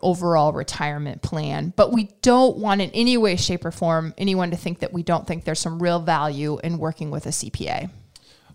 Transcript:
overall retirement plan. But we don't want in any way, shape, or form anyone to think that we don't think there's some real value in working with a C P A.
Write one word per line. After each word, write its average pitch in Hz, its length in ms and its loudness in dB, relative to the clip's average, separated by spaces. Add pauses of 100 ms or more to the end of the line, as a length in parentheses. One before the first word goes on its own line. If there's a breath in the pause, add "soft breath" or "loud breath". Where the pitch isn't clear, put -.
overall 170 500 4
retirement 147 680 -6
plan. 151 540 -4
But 208 160 6
we 220 180 2 (120)
don't 254 360 6
want 202 240 0
in 185 100 -2
any 240 260 4
way, 208 180 4
shape, 175 300 -2
or 170 60 -4
form 160 460 0
anyone 185 340 0
to 175 60 -2
think 175 220 -6
that - 120 -6
we 175 120 -4
don't 170 220 -2
think 165 200 -6
there's 160 140 -2
some 165 220 -4
real 175 180 2
value 151 640 -2
in 165 160 -4
working 160 320 -6
with 151 140 -8
a - 60 -6
C - 200 -6
P - 160 -6
A. - 220 -4 (640 soft breath)